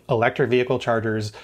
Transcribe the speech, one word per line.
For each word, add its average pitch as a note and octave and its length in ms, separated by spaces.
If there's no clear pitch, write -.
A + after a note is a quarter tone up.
electric B2 400
vehicle B2 300
chargers, A2 540